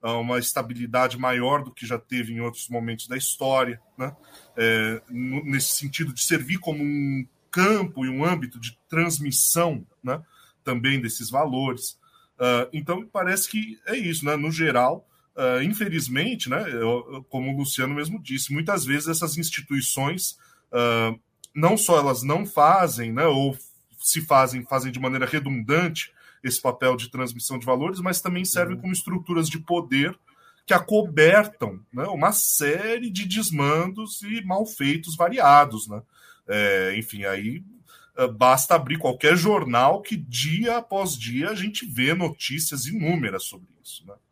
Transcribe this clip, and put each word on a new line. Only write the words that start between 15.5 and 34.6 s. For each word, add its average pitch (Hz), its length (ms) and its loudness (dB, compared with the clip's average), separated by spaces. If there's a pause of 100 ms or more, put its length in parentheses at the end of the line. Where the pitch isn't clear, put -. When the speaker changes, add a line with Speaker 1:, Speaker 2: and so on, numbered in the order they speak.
Speaker 1:
infelizmente, 170 880 -2
né, 135 140 -2 (100)
eu, 117 400 0
eu, 131 160 -14
como 131 240 -4
o 135 40 -2
Luciano 139 380 -2
mesmo 160 260 -6
disse, 135 320 -6
muitas 160 320 -2
vezes 147 240 -2
essas 160 280 -2
instituições, 143 1000 -4 (340)
ah, 117 420 2 (400)
não 170 220 4
só 175 220 4
elas 135 240 2
não 156 240 0
fazem, 147 680 4
né, 139 140 2
ou 139 300 2 (420)
se - 240 0
fazem, 131 420 4
fazem 131 260 -2
de 123 80 -8
maneira 131 280 -2
redundante 143 880 -2 (300)
esse 127 180 -2
papel 127 360 2
de 117 140 -8
transmissão 123 480 -6
de 120 80 -8
valores, 151 340 0
mas 180 200 -2
também 180 240 -4
servem 180 300 0
Speaker 2:
Uhum. 180 60 -10
Speaker 1:
como 185 120 -4
estruturas 175 560 -2
de 160 120 -6
poder 160 580 -2 (480)
que - 80 4
acobertam, 170 1080 4 (120)
né, 127 120 -4
uma 185 280 2
série 214 800 0
de 196 160 -6
desmandos 180 960 0
e 214 220 -6
malfeitos 165 720 -2